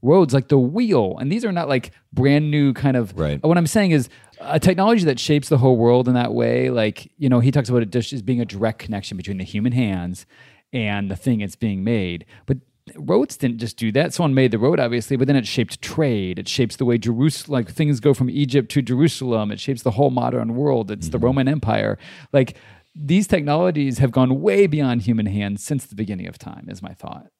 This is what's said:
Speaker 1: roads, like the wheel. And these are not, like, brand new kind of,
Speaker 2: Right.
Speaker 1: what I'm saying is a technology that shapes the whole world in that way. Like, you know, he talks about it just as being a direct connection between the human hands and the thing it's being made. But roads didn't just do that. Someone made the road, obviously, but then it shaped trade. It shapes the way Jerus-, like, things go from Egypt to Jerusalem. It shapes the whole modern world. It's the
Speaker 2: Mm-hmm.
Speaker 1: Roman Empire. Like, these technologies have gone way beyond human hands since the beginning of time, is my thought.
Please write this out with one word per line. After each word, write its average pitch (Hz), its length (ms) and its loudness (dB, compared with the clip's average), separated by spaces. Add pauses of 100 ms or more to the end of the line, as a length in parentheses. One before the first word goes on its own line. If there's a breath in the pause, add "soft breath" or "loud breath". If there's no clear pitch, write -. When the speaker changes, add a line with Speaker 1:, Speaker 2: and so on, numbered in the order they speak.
Speaker 1:
roads, 151 320 4
like 135 140 2
the 143 100 6
wheel. 131 600 2
And 139 140 -4
these 233 120 -4
are 202 80 -2
not, 170 160 -4
like, 131 220 -2 (220 soft breath)
brand 147 380 2
new 143 240 2
kind 135 220 0
of, 92 220 -4
Speaker 2:
Right. 73 240 -2
Speaker 1:
what 165 140 4
I'm 170 100 2
saying 196 260 2
is 135 160 2 (300 soft breath)
a 147 220 -2
technology 190 460 4
that 151 120 2
shapes 147 300 0
the 151 80 4
whole 127 220 6
world 120 300 4
in 127 60 2
that 120 200 0
way. 120 340 0
Like, 110 480 -2
you 139 140 0
know, 123 100 4
he 127 100 4
talks 131 200 0
about 123 120 4
it 104 80 -4
just 120 220 -2
as 131 80 -8
being 120 200 -2
a 117 40 -2
direct 107 340 -4
connection 101 380 -10
between 92 220 -8
the 92 60 -6
human 107 280 -2
hands 92 540 -4 (480 soft breath)
and 101 360 -4
the 95 60 -6
thing 117 240 0
it's 101 160 -8
being 98 280 -4
made. 92 420 -2 (180 soft breath)
But 127 140 -4 (380)
roads 214 420 -2
didn't 120 200 -4
just 113 200 -10
do 113 140 -2
that. 156 200 0
Someone 147 220 0
made 131 160 4
the 110 80 -2
road, 139 200 2
obviously, 120 380 -2
but 127 100 2
then 143 100 2
it 117 100 0
shaped - 340 -4
trade. 101 580 -2
It - 100 -10
shapes - 280 -2
the 135 80 -2
way 120 140 2
Jerus-, 120 500 0
like, 127 220 -2
things 147 280 0
go 139 140 4
from 127 160 0
Egypt 131 440 0
to 143 100 2
Jerusalem. 123 680 0
It 104 80 -10
shapes 131 240 -6
the 123 100 0
whole 135 180 2
modern 120 440 -2
world. 127 360 0
It's 82 180 -8
the 123 80 -6
Speaker 2:
Mm-hmm. 117 80 0
Speaker 1:
Roman 131 240 2
Empire. 107 480 -2 (380 loud breath)
Like, 135 200 2 (400 soft breath)
these 160 320 0
technologies 151 720 0
have 127 140 2
gone 131 300 2
way 202 240 4
beyond 139 360 0
human 110 240 0
hands 101 380 -4
since 143 220 -6
the - 100 -20
beginning 95 320 -6
of 87 100 -16
time, - 300 -18
is 92 140 -16
my - 100 -14
thought. - 360 -16 (120)